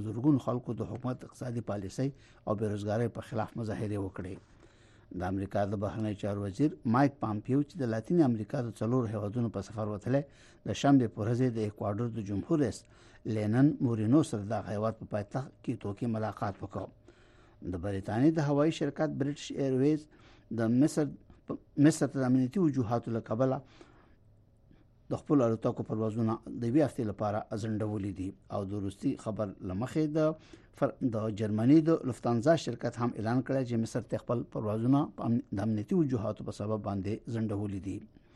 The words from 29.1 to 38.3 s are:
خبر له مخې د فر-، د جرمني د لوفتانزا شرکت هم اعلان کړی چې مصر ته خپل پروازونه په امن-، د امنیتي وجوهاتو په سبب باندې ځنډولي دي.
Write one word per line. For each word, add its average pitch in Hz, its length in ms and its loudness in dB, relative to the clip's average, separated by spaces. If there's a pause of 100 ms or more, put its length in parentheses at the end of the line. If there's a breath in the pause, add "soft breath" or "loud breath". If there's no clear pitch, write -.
خبر 107 200 -2 (220)
له 90 140 -4
مخې 156 220 0 (140)
د - 20 2 (580 loud breath)
فر-، 139 180 0 (180)
د - 20 -2 (220)
جرمني 110 480 6
د 165 60 4 (160)
لوفتانزا 120 460 2 (100)
شرکت 120 380 -4
هم 120 180 0
اعلان 110 260 0
کړی 135 240 0
چې 113 140 0
مصر 110 280 -4
ته 113 120 -4
خپل 120 200 -2 (120)
پروازونه 113 440 2 (160)
په - 140 -4
امن-، 117 160 2 (120)
د 104 100 -2
امنیتي 107 320 0
وجوهاتو 110 500 0
په 101 100 -10
سبب 107 280 -2
باندې 101 460 -4
ځنډولي 104 540 -2
دي. 95 80 -6 (400 loud breath)